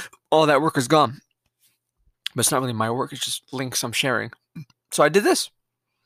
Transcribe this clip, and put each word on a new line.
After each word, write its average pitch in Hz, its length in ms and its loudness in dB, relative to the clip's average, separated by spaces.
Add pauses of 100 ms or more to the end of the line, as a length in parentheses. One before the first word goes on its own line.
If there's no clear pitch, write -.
(300)
all 156 160 6
that 147 160 4
work 160 160 0
is 123 80 -2
gone. 147 340 2 (1160)
But 120 60 -2
it's - 100 0
not 135 80 0
really 127 120 -4
my 113 200 -2
work. 131 200 -6
It's 131 120 -10
just - 280 -10
links 131 300 -6
I'm 120 80 -6
sharing. 117 400 -2 (600)
So 165 100 2
I 147 60 6
did 190 160 2
this. 349 260 0 (560)